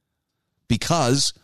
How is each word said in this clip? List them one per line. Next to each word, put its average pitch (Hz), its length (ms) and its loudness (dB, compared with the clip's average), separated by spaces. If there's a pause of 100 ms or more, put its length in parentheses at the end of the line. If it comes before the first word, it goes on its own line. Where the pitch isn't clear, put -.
(680)
because 135 760 0